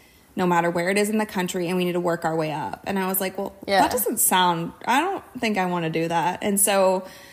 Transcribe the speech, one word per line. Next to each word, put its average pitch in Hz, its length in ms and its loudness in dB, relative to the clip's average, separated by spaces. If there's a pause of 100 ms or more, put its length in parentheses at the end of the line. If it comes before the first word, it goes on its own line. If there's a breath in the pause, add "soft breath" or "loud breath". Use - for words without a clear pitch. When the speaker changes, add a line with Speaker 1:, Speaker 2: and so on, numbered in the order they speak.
(340 soft breath)
Speaker 1:
no 185 120 0
matter 170 240 4
where 175 180 0
it 196 80 2
is 208 140 2
in 220 80 0
the 214 80 0
country, 180 420 -4
and 185 80 0
we 180 80 0
need 175 80 0
to 175 80 -2
work 170 240 0
our 160 100 0
way 156 180 -2
up. 143 340 -8
And 196 120 -2
I 185 80 -2
was 190 140 -2
like, 190 160 -4
"Well, 196 160 -6 (140)
Speaker 2:
Yeah. 196 160 4
Speaker 1:
that 311 80 2
doesn't 311 280 -2
sound, 175 540 2 (140)
I 247 120 2
don't 359 240 -2 (160)
think 214 200 -2
I 185 80 0
wanna 175 240 -2
do 165 180 -2
that." 170 320 0
And 202 180 0
so 190 440 4 (300 loud breath)